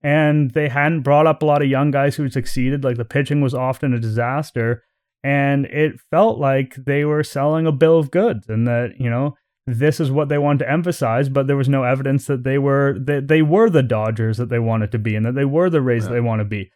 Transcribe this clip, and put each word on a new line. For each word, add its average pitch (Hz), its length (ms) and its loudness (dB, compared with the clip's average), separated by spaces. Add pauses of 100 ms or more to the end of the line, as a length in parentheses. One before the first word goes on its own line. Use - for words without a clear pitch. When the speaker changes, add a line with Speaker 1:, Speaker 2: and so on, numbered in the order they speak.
Speaker 1:
And 151 460 2
they 151 160 -2
hadn't 143 360 0
brought 147 240 4
up 156 140 0
a 156 40 0
lot 147 160 2
of 139 80 0
young 135 200 2
guys 139 280 0
who 151 60 -4
had 131 100 -4
succeeded. 135 500 -2
Like, 123 140 -2
the 117 80 -6
pitching 147 340 -2
was 131 140 0
often 127 400 -2
a 120 80 -2
disaster. 117 840 -4 (400)
And 139 440 0
it 151 260 -2 (180)
felt 180 280 2
like 135 360 -2
they 139 300 -2
were 151 180 0
selling 151 420 -2
a 160 60 2
bill 160 280 4
of 143 120 -2
goods 180 380 0
and 113 180 0
that, 120 320 -2
you 123 100 -2
know, 135 280 -2 (280)
this 139 360 0
is 135 100 0
what 143 160 0
they 147 100 0
wanted 143 280 0
to 120 40 -6
emphasize, 139 600 0
but 135 180 0
there 139 80 2
was 135 140 0
no 135 140 0
evidence 135 420 -2
that 131 180 -4
they 135 140 0
were, 139 480 0
that 139 240 -4
they 156 120 6
were 196 280 4
the 160 120 4
Dodgers 110 580 -2
that 120 100 -6
they 117 100 -2
wanted 113 320 -2
to 117 80 -4
be 107 160 -2
and 110 100 0
that 123 100 -2
they 139 100 0
were 165 240 2
the 160 120 2
Rays 120 220 0
that 95 60 -6
Speaker 2:
Yeah. 120 60 -4
Speaker 1:
they 120 40 0
want 113 220 0
to 104 40 -2
be. 101 300 -8